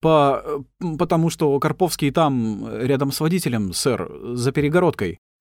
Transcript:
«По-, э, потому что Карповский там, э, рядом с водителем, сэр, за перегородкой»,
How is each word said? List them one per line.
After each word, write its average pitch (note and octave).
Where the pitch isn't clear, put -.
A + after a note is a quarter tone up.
«По-, C#3+
э, D3
потому E3
что C#3+
Карповский D#3
там, A2+
э, A2+
рядом C#3
с -
водителем, C#3
сэр, A2
за B2
перегородкой», D3